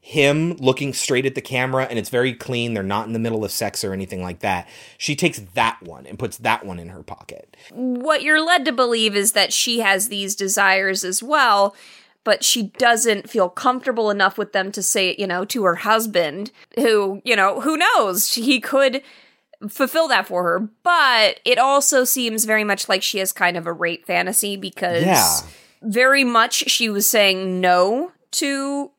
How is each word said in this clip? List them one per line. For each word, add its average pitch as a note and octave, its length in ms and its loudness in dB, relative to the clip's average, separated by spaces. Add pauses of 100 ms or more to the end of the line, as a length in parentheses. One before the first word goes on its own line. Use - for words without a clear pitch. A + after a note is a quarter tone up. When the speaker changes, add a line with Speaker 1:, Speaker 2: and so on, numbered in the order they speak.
Speaker 1:
him D#3 560 0
looking C3 380 0
straight C3 320 0
at C3 80 -2
the C3 80 -6
camera, C3 460 -2
and A#2 100 -4
it's G#2 100 -6
very B2+ 240 0
clean. A#2 420 -4
They're G2+ 80 -2
not G2+ 240 -2
in A2+ 60 -8
the A2+ 60 -4
middle A2+ 260 -2
of G2 80 -4
sex - 320 -6
or F#2+ 80 -4
anything F#2+ 300 -8
like F2 180 -8
that. F#2 260 -4 (300)
She - 180 -4
takes D#3+ 240 -2 (160)
that A2+ 280 0
one D2 240 -18
and D#2+ 120 -16
puts A#2 200 -6
that A2+ 260 0
one F2+ 140 -10
in E2+ 100 -14
her F#2 140 -18
pocket. - 540 -20 (160)
Speaker 2:
What B3+ 500 -2
you're D#4 220 2
led E4+ 200 2
to C4+ 80 0
believe A#3 420 2
is G3+ 180 2
that G3 200 2
she A#3 280 -2
has G3 280 2
these G3 260 -6
desires F#3+ 680 0
as F#3 180 -4
well, A3+ 540 2 (480)
but G#3+ 180 2
she - 220 0 (140)
doesn't A3+ 520 2
feel F#3+ 200 2
comfortable B3 600 -2
enough G3 280 0
with G3+ 140 -4
them G3 200 -2
to G3+ 100 -6
say F#3+ 280 0
it, - 80 -6
you G3 80 -4
know, F3+ 200 -4
to G#3 180 -4
her E3+ 120 4
husband, G3+ 760 0 (260)
who, G#3 480 2
you A#3+ 120 2
know, G3 240 2
who D4+ 160 0
knows? C#4 580 2
He A#3+ 260 0
could C4+ 420 0 (680)
fulfill D#4 400 0
that G3 180 0
for F3+ 180 -2
her, F#3 260 -2 (120)
but C4+ 640 2
it A#3+ 140 2
also C#4 460 4
seems A3+ 420 -2
very G#3+ 180 0
much G3+ 240 -2
like F#3+ 140 0
she - 160 -4
has F#3+ 140 -4
kind F3 260 0
of E3 80 -8
a E3+ 60 -4
rape E3+ 340 -4
fantasy F#3+ 500 -2
because F3 480 -2
Speaker 1:
Yeah. - 360 2 (420)
Speaker 2:
very C4 420 4
much A#3 460 2
she A#3 180 0
was G3+ 200 0
saying F#3+ 520 2
no F#3 520 2 (200)
to C#4 680 -4